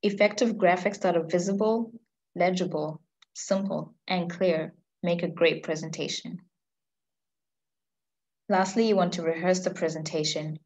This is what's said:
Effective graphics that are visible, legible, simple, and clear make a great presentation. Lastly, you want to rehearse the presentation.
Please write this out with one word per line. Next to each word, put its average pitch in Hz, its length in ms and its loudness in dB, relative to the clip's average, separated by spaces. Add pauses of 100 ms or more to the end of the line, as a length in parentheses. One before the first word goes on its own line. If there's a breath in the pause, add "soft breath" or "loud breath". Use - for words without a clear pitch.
Effective 208 520 2
graphics 185 460 2
that 180 140 2
are 165 120 2
visible, 196 680 0 (420)
legible, 175 680 0 (320)
simple, 190 600 -2 (140)
and 175 220 -2
clear 165 420 0 (300)
make 170 200 0
a 175 60 -2
great 165 340 2
presentation. 156 760 -6 (2000)
Lastly, 202 400 2
you 208 80 6
want 180 180 2
to 175 80 -4
rehearse 170 380 2
the 185 140 -4
presentation. 156 920 -4